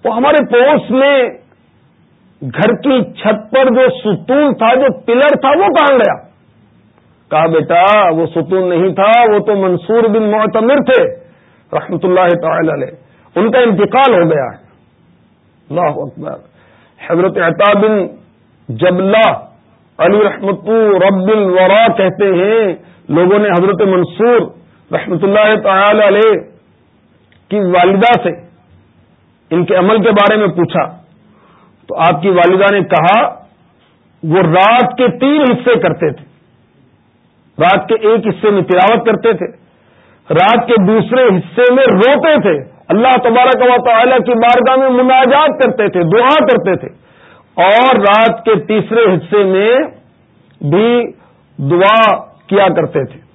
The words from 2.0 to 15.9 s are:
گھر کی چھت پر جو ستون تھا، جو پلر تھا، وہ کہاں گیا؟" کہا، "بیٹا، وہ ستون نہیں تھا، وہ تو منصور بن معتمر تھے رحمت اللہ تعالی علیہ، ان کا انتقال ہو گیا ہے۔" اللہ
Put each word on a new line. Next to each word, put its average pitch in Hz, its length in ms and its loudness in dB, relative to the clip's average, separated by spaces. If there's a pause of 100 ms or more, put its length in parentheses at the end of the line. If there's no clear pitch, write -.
گھر 190 320 -2
کی 262 380 -2
چھت - 400 -6
پر 262 120 2
جو 254 240 2 (100)
ستون 247 560 -2
تھا، 226 200 0
جو 262 260 0
پلر 262 400 0
تھا، 269 80 -2
وہ 339 200 0
کہاں 285 300 2
گیا؟" 214 180 0 (1120)
کہا، 156 160 0
"بیٹا، 175 640 2
وہ 160 160 -2
ستون 175 420 -4
نہیں 175 260 -2
تھا، 196 160 0 (200)
وہ 208 80 2
تو 208 180 -2
منصور 190 460 -2
بن 220 280 0
معتمر 220 540 0
تھے 254 180 2 (680)
رحمت 170 320 -8
اللہ 180 240 2 (140)
تعالی 165 300 -4
علیہ، 135 220 -8 (400)
ان 208 160 0
کا 262 80 0
انتقال 233 560 0
ہو 170 160 2
گیا 147 140 -2
ہے۔" 113 200 -14 (1040)
اللہ 156 260 -4